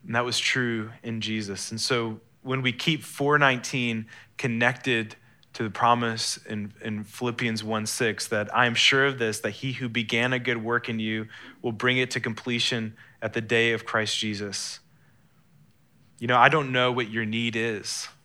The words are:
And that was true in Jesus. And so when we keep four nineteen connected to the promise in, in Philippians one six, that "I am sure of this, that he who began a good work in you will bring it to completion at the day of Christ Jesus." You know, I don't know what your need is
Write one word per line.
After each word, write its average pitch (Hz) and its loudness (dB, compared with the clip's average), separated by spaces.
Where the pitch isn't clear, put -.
And - -6
that 120 2
was 117 -2
true 113 0
in 113 -4
Jesus. 104 -4
And 113 -8
so 113 0
when 131 -2
we 123 2
keep 151 0
four 147 2
nineteen 123 2
connected 117 0
to - -4
the 107 -2
promise 117 2
in, 104 -6
in 107 -6
Philippians 117 -4
one 107 -2
six, 110 -2
that 107 -2
"I 123 6
am 120 2
sure 135 4
of 135 0
this, 110 -2
that 110 -4
he 131 -6
who 120 -6
began 117 0
a 127 0
good 120 -2
work 117 -2
in 113 -2
you 110 -4
will 120 -4
bring 127 2
it 127 0
to 123 -2
completion 117 -4
at 110 -4
the 117 -2
day 117 2
of 110 -4
Christ 107 -2
Jesus." 104 -6
You 117 -6
know, 123 4
I 123 12
don't 143 2
know 127 4
what 120 -2
your 113 -2
need 113 -2
is 113 -4